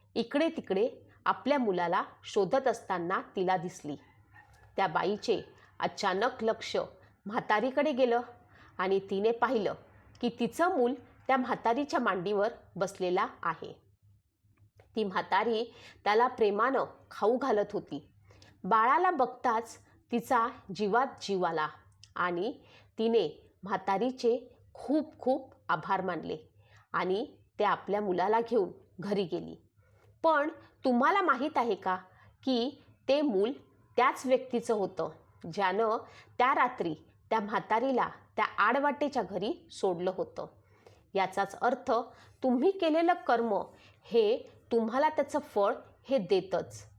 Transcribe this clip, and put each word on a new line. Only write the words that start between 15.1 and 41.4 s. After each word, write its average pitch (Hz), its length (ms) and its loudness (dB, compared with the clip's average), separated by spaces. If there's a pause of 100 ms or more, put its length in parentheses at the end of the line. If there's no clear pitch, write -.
त्याला 220 240 4
प्रेमानं 220 560 0 (280)
खाऊ 233 260 2
घालत 247 360 0
होती. - 360 -8 (540)
बाळाला 247 480 4
बघताच 240 680 -2 (340)
तिचा 233 360 2 (280)
जीवात 214 320 2 (140)
जीव 190 220 -2
आला 160 240 -2 (480)
आणि 180 380 -2 (440)
तिने 226 540 0 (120)
म्हातारीचे 226 920 -2 (160)
खूप - 460 -2
खूप - 340 -2 (160)
आभार 185 320 0
मानले 170 360 -6 (560)
आणि 185 320 0 (340)
ते 214 40 2
आपल्या 196 380 0
मुलाला 202 400 0
घेऊन 226 280 0 (300)
घरी 202 240 -2
गेली. 165 320 -6 (680)
पण 311 260 4 (360)
तुम्हाला 277 360 4
माहीत 294 340 2
आहे 240 200 0
का 185 200 -2 (480)
की 254 400 -2 (240)
ते 285 140 4
मूल 226 300 2 (460)
त्याच 269 280 2
व्यक्तीचं 254 480 0
होतं, 185 360 -4 (440)
ज्यानं 208 440 0 (400)
त्या 262 180 4
रात्री 254 400 0 (340)
त्या 214 100 2
म्हातारीला 208 720 0 (260)
त्या 214 100 0
आडवाटेच्या 277 800 0
घरी 196 480 -6
सोडलं 180 460 -2
होतं? 160 280 -8 (680)
याचाच 190 420 -2